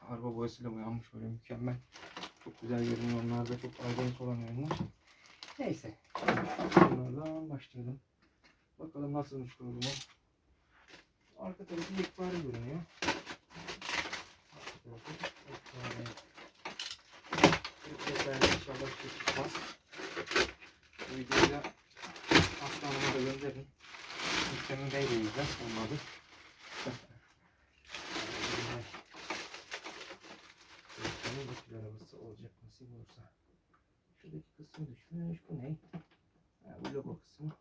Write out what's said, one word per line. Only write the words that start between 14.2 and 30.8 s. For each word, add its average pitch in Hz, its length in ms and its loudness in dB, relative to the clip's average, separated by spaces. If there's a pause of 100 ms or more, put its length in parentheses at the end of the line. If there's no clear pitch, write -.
Arka - 640 -14
tarafı - 320 -8
yekpare. 120 540 -8 (2000)
Yekpare 139 280 2
inşallah 131 440 6
bir 135 280 -4
şey - 100 -10
çıkmaz. - 340 0 (1600)
Bu 131 60 -4
videoyu 131 320 8
da 143 120 0 (1000)
Aslanıma 139 500 0
da 131 180 2
gönderin. 135 340 -4 (840)
Mükremin 135 400 -2
Bey 139 100 2
de 120 180 4
izler. 113 260 2 (180)
Olmadı. 113 300 -2 (4000)